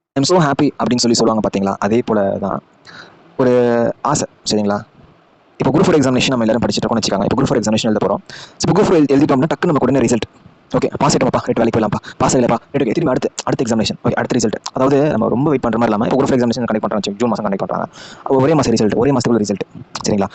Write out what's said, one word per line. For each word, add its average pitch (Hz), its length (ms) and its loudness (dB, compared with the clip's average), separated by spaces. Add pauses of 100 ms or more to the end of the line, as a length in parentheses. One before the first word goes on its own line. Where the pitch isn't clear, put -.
(120)
"I'm 139 100 -2
so 180 180 2
happy" 143 280 2 (100)
அப்படின்னு 117 180 -2
சொல்லி 117 200 0
சொல்லுவாங்க 110 320 0
பார்த்தீங்களா, 98 300 -2
அதே 110 260 0
போல 101 360 0
தான் 98 200 -4 (760)
ஒரு 127 180 2 (460)
ஆசை, 120 260 -2 (240)
சரிங்களா? 104 300 0 (760)
இப்போ 147 220 0
குரூப் 185 120 2
ஃபோர் 160 80 4
எக்ஸாமினேஷன் 131 360 0
நம்ம 117 100 0
எல்லாரும் 110 180 2
படிச்சுட்டு 107 220 -2
இருக்கோம்னு 113 160 0
வச்சுக்கோங்க. 107 300 -2
இப்போ 113 120 0
குரூப் 139 60 0
ஃபோர் 123 120 0
எக்ஸாமினேஷன் 107 300 0
எழுத 104 160 0
போறோம். 101 160 -2 (440)
இப்போ 160 60 2
குரூப் 196 140 4
ஃபோர் 175 120 4
எழு-, 143 140 4
எழுதிட்டோம்னா 143 420 2
டக்குன்னு - 180 -2
நமக்கு 127 160 0
உடனே 139 100 2
ரிசல்ட். 117 300 0 (480)
"ஓகே, 127 100 0 (120)
பாஸ் 135 180 2
ஆயிட்டோமாப்பா, 120 280 0
ரைட், 120 120 -2
வேலைக்கு 127 240 2
போயிடலாம்ப்பா, - 360 -4
பாஸ் 147 200 0
ஆகலப்பா, 117 200 2 (160)
ரைட், 139 160 -2
ஓகே, - 40 0
திரும்பி 160 160 0
அடுத்து, 127 220 -2 (140)
அடுத்த - 200 -2
எக்ஸாமினேஷன், 110 400 -2
ஓகே, - 80 0
அடுத்த - 260 -2
ரிசல்ட்." 110 200 -2 (140)
அதாவது 139 380 2
நம்ம 113 180 0
ரொம்ப 123 200 0
வெயிட் 139 120 0
பண்ற 113 180 -2
மாதிரி 113 180 2
இல்லாம, 110 80 0
இப்போ 139 120 0
குரூப் 131 120 0
ஃபோர் 131 120 2
எக்ஸாமினேஷன் 120 300 0
கனெக்ட் 110 140 -4
பண்றோம்னு 104 160 -2
வச்சுக்கோங்க, 101 160 -6
ஜூன் 120 120 0
மாசம் 104 180 -2
கனெக்ட் 98 100 -2
பண்றாங்க, 90 300 -4 (380)
ஒரே 135 300 2
மாசம் 123 200 2
ரிசல்ட், 110 220 0
ஒரே 139 140 2
மாசத்துக்குள்ள 117 320 0
ரிசல்ட், 101 220 -4 (440)
சரிங்களா? 98 160 0 (100)